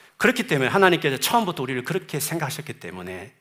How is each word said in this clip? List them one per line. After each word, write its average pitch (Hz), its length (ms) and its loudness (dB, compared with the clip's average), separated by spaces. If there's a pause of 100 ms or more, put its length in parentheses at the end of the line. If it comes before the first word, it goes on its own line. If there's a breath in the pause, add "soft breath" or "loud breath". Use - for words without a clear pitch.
(160 loud breath)
그렇기 226 280 2
때문에 131 260 0
하나님께서 165 480 4
처음부터 180 440 0
우리를 127 220 -4
그렇게 170 340 -6
생각하셨기 151 560 -6
때문에 90 680 -12